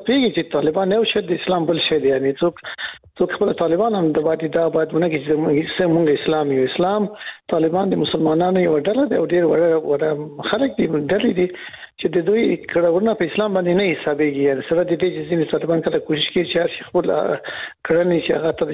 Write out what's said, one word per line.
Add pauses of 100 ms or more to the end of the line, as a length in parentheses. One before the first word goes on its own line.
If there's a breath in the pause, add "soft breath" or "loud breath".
پوهېږي
چې
طالبان
یو
شی
د
اسلام
بل (100)
شی
دی.
یعنې
څوک، (640 loud breath)
څوک
خپله
طالبان
هم
د
باندې (120)
دا
باید
ونه
کړي
چې
زموږ، (240)
څه (100)
موږ (160)
اسلام
یو.
اسلام (460 loud breath)
طالبان
د
مسلمانانو
یوه
ډله
ده
او
ډېر
وړه، (200)
وړه (400)
خلک
دي،
ډلې
دي (520 loud breath)
چې
د
دوی (280)
کړاوونه
په
اسلام
باندې
نه (100)
حسابېږي.
یعنې
سره
د
دې
چې
ځینې
طالبان
کله
کوشش
کوي
چې
هر
شي
خپل،
اه، (500 loud breath)
کړنې
چې
هغه
ته
د